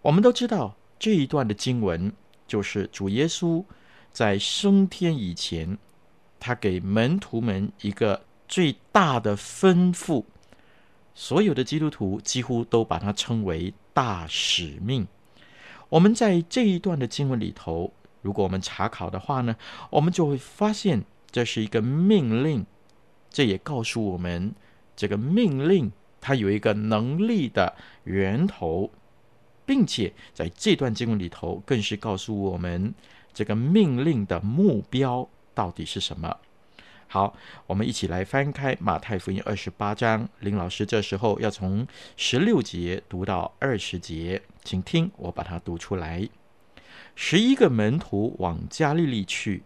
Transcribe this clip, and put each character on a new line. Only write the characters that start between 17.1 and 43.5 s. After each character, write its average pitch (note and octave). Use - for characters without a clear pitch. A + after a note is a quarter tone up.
文 B2
里 F#2
头， E2+
如 G2+
果 G2+
我 F#2
们 F#2+
查 F#2+
考 F2
的 F#2+
话 C3+
呢， A#2
我 D3
们 E3+
就 E3+
会 C#3+
发 G#3
现 D#3
这 -
是 A2
一 G#2+
个 A2
命 C3+
令， D3+
这 C#3
也 G2
告 C3
诉 A2
我 F#2
们 F2
这 -
个 G2+
命 D3
令 D#3
它 C3+
有 G2+
一 G#2+
个 G#2+
能 A2
力 G#3
的 F#2+
源 G2
头， F2+
并 C4+
且 -
在 E2+
这 -
段 B2
经 A#2
文 G#2+
里 F2+
头 -
更 B2
是 G#2
告 G2+
诉 G#2+
我 F#2+
们 F2+
这 -
个 G#3
命 C#3
令 C3+
的 F2
目 C3
标 B2+
到 F#2
底 D#2+
是 -
什 -
么。 E2
好， G2
我 F#2+
们 G#2+
一 B2+
起 F#2+
来 F2+
翻 C#3
开 C3+
马 F2
太 G2
福 F#2+
音 F#2+
二 G#2
十 G2
八 G#2
章， A2
林 G2+
老 F2
师 G#2
这 G#2
时 -
候 G2+
要 G#2+
从 F#2+
十 -
六 G3+
节 F2
读 F#2
到 F#2